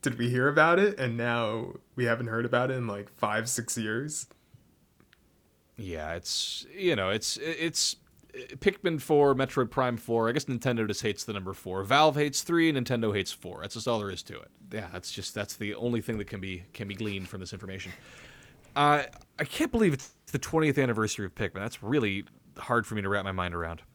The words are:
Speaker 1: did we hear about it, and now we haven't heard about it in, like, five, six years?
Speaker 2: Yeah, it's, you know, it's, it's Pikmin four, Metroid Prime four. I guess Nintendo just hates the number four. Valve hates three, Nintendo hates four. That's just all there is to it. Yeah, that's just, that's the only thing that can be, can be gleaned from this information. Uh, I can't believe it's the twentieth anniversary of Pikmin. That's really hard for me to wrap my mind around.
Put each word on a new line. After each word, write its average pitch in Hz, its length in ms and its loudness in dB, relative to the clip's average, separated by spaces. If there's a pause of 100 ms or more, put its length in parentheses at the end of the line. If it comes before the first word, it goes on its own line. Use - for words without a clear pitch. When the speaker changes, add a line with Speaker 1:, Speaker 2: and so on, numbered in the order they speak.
Speaker 1:
did 120 160 -2
we 120 100 0
hear 123 200 2
about 160 320 6
it, 202 180 2
and 120 180 -2
now 117 580 -2 (200)
we 127 120 0
haven't 117 200 2
heard 113 180 -2
about 123 280 4
it - 20 -2
in, 123 140 -4
like, 104 280 -8
five, 110 320 0
six 117 300 -4
years? 117 480 -4 (1500)
Speaker 2:
Yeah, 82 380 -6
it's, - 520 -6 (100)
you 185 180 2
know, 95 160 2
it's, 107 280 -2
it's 160 580 -2 (380)
Pikmin 139 680 -2
four, 143 340 6
Metroid 127 360 0
Prime 127 260 2
four. 113 320 2
I 120 40 2
guess 143 120 0
Nintendo 120 420 0
just 101 160 -4
hates 104 220 -2
the 110 80 -8
number 95 220 -6
four. 92 300 -6
Valve 143 320 6
hates 147 260 0
three, 165 300 4
Nintendo 117 420 0
hates 98 180 -2
four. - 300 -12
That's 101 120 -10
just 113 140 -6
all 117 100 2
there 101 120 -4
is 90 140 -8
to - 140 -14
it. - 100 -18 (240)
Yeah, 104 200 -8
that's 90 180 -10
just, - 240 -10
that's 101 220 -6
the 104 180 -6
only 120 260 0
thing 110 180 -4
that 101 80 -6
can 101 140 -10
be, 92 240 -8 (100)
can 107 120 -8
be 101 80 -6
gleaned 98 340 -4
from 95 120 -10
this 90 120 -10
information. 95 400 -10 (840)
Uh, 147 280 6 (340)
I 156 60 0
can't - 280 -2
believe 220 220 6
it's - 200 -10 (160)
the 135 80 -2
twentieth 151 400 2
anniversary 110 480 2
of 87 80 -10
Pikmin. 104 200 -2
That's 101 280 -8
really 104 420 2 (340)
hard 117 280 2
for 113 80 -6
me 104 80 -2
to 98 60 -2
wrap 101 160 0
my 95 80 -4
mind 90 220 -2
around. 85 280 -6 (120)